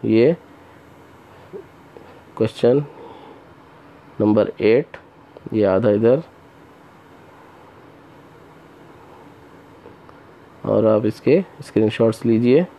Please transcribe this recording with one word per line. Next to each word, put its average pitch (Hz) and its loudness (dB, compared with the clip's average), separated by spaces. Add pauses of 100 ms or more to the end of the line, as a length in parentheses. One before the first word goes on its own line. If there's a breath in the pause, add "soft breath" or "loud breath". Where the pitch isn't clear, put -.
ये 117 2 (2000 loud breath)
question 123 0 (1400 loud breath)
number 107 0 (100)
eight, 113 0 (560)
ये 107 0
आधा 98 2
इधर, 113 2 (4000)
और 107 0
आप 110 0
इसके 127 0 (200)
screenshots 110 -2
लीजिए। 120 2 (180)